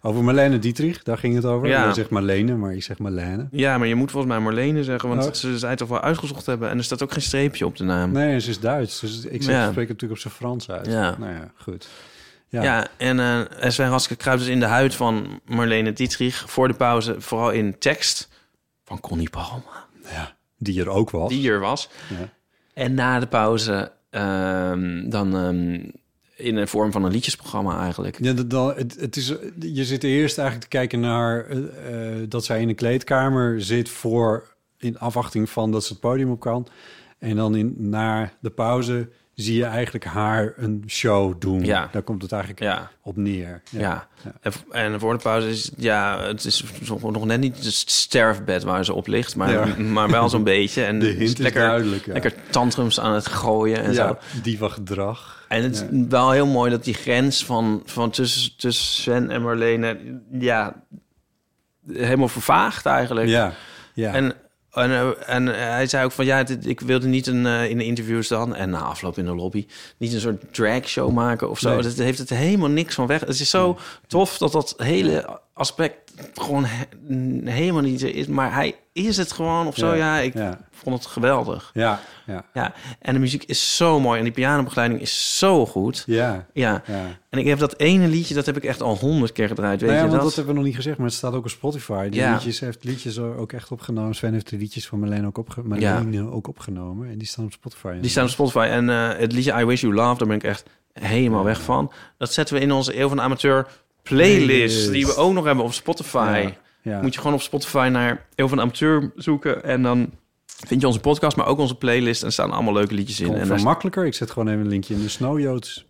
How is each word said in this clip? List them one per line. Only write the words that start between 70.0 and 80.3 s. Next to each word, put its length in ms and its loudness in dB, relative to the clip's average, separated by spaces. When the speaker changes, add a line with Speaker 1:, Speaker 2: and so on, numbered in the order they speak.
Speaker 2:
een 80 -2
soort 340 -6
dragshow 580 0
maken 380 0
of 80 -6
zo. 160 0
Speaker 1:
Nee. 80 0
Speaker 2:
Dat 140 -4
heeft 220 0
het 120 -10
helemaal 400 2
niks 240 0
van 120 0
weg. 140 0
Het 200 -4
is 100 0
zo 160 4
Speaker 1:
Nee. 100 0
Speaker 2:
tof 320 2
dat 140 2
dat 240 0
hele 640 0
aspect 520 -2
gewoon 300 0
he-, 200 -4
n-, 320 -2
helemaal 360 2
niet 200 0
is, 240 -2
maar 280 0
hij 200 0
is 240 0
het 160 -2
gewoon 340 0
of 100 -6
zo. 180 0
Speaker 1:
Ja, 220 2
Speaker 2:
Ja, 60 2
ik 120 -2